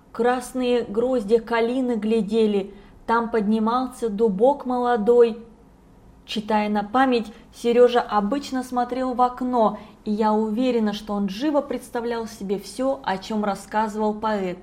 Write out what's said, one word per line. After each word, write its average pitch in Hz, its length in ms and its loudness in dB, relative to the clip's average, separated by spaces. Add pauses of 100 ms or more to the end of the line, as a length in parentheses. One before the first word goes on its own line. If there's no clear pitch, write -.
(100)
красные 247 720 0
гроздья 233 560 0
калины 240 580 0
глядели, 214 800 0 (320)
там 226 240 0
поднимался 226 800 0
дубок 226 560 2
молодой. 240 800 4 (800)
Читая 214 440 -2
на 208 140 0
память, 240 500 0 (220)
Сережа 240 460 4
обычно 254 640 -2
смотрел 254 500 -4
в 240 80 0
окно, 247 560 2 (260)
и 214 60 -4
я 214 220 2
уверена, 220 600 0
что 208 220 -8
он 202 140 -2
живо 277 320 0
представлял 240 640 -6
себе 196 320 -6
все, 262 460 -4
о 190 140 -2
чем 208 260 -4
рассказывал 214 680 -2
поэт. 214 500 -4